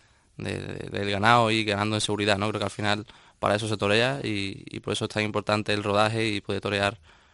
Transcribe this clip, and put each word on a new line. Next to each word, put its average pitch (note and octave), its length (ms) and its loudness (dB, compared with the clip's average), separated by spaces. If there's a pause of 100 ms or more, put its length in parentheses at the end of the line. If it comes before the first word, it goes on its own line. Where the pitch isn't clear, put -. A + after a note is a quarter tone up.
(380)
de, G2 220 -6
de, F#2+ 300 -10
del G2+ 220 -4
ganado A2 400 6
y A2 120 2
ganando G#2 320 0
en G#2+ 60 0
seguridad, G#2 380 2
¿no? G#2 100 0
Creo G2+ 100 -4
que G#2 60 -2
al G2 60 -4
final G#2 340 -2 (340)
para G2 160 2
eso G#2+ 120 -2
se G#2+ 100 -2
torea A2+ 460 2
y, G2+ 420 -4
y - 140 -10
por G#2+ 140 -4
eso A2 120 -2
es G#2 40 -6
tan G#2+ 140 0
importante G#2+ 500 0
el G#2 100 -2
rodaje G#2+ 440 2
y G2+ 140 -2
poder G2 180 -4
torear G2+ 380 0 (360)